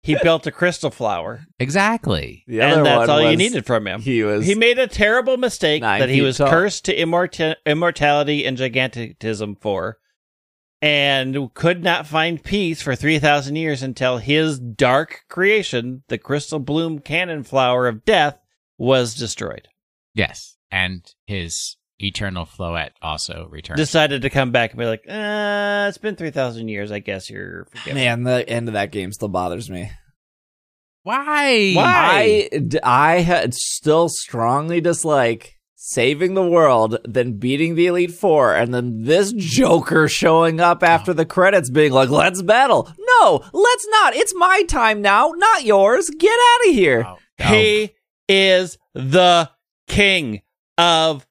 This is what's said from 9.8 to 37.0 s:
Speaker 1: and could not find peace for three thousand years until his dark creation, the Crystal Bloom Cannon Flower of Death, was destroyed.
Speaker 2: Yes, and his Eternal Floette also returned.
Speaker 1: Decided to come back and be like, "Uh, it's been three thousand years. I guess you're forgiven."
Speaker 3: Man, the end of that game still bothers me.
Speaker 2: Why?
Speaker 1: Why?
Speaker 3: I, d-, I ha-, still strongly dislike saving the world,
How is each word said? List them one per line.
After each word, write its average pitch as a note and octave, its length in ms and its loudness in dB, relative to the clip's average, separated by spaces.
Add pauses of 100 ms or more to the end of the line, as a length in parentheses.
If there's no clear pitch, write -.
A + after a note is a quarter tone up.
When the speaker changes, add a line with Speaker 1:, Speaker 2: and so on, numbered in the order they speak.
Speaker 1:
and C#3 720 -2
could E3+ 300 -2
not E3+ 240 -2
find D#3+ 360 -4
peace F#3 380 -4
for B2+ 140 -4
three D3+ 240 -2
thousand D3 380 0
years D3+ 260 -6
until B2+ 340 -4
his D3 420 -2
dark B2+ 720 -2
creation, C#3 800 -2
the A#2 100 -6
Crystal C#3+ 420 -6
Bloom D#3 380 -4
Cannon D#3+ 460 -6
Flower B2+ 440 0
of A2 180 -6
Death, D#3+ 340 2 (400)
was B2 340 0
destroyed. G#2+ 540 -10 (480)
Speaker 2:
Yes, - 420 -6 (120)
and F#2 360 -6 (220)
his F2 500 -10 (220)
Eternal F#2 460 -8
Floette E2+ 460 -10 (100)
also E2 480 -10
returned. G#2+ 280 -12
Speaker 1:
Decided D3 460 0
to C3+ 60 -4
come C3 220 -2
back A#2 200 0
and A#2+ 80 -16
be A#2+ 60 -4
like, A2+ 220 -6
"Uh, G#3 800 -4
it's G3 120 -8
been G#3 180 -8
three D#3+ 140 -10
thousand A#2 360 -6
years. G#2 240 -8
I G#2 80 -8
guess G2 300 -10
you're F#2 360 -14
forgiven." - 300 -12
Speaker 3:
Man, A#2+ 280 -2
the B2+ 260 -2
end A#2 180 -4
of A2 60 -8
that G2+ 180 -4
game G2 220 -8
still G#2+ 160 -8
bothers F2+ 400 -6
me. F#2 200 -12 (1120)
Speaker 2:
Why? C4 720 0
Speaker 1:
Why? G#3+ 800 2
Speaker 3:
I, D3+ 40 -4
d-, D3+ 260 -2
I D3 380 4
ha-, E3+ 300 0
still D#3 580 0
strongly D3 720 -2
dislike D3+ 800 -2 (160)
saving D3 580 -2
the F#3+ 140 0
world, B2+ 580 4